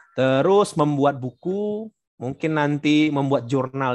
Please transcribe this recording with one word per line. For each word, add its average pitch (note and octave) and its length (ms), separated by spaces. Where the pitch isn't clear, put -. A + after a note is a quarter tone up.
Terus D3 560
membuat C#3+ 480
buku, G#3 640
mungkin D3+ 400
nanti D3 560
membuat C#3 320
jurnal C3 480